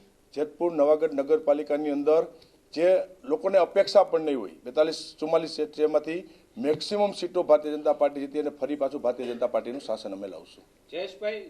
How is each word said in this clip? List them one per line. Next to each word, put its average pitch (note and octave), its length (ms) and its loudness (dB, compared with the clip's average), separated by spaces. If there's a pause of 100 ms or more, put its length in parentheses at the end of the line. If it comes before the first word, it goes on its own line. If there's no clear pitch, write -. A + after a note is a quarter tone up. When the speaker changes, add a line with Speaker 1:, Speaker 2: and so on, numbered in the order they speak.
(340)
Speaker 1:
જેતપુર D3+ 400 -2
નવાગઢ D3+ 400 4
નગરપાલિકાની D3 880 0
અંદર D3+ 220 4 (520)
જે E3+ 160 2 (340)
લોકોને D#3+ 340 0
અપેક્ષા F#3+ 460 4
પણ E3 180 0
નહીં D3 180 -2
હોય, F#2+ 260 -10
બેતાલીસ D#3 340 2 (200)
ચુમ્માલીસ D#3+ 360 0
સીટ, D3+ 240 -6
એમાંથી D#3 420 0 (360)
મેક્સિમમ D#3+ 540 -2
સીટો F3+ 320 -2
ભારતીય D3+ 340 4
જનતા D3+ 160 2
પાર્ટી C#3+ 260 0
જીતી C#3 200 -6
અને D3 200 -4
ફરી C3+ 160 -4
પાછું C#3 260 -4
ભારતીય B2 320 -4
જનતા A#2+ 140 -2
પાર્ટીનું A#2+ 340 -4
શાસન G#2+ 320 -8
અમે G2 140 -10
લાવશું. E2+ 360 -18 (280)
Speaker 2:
જયેશભાઈ, G3+ 580 -8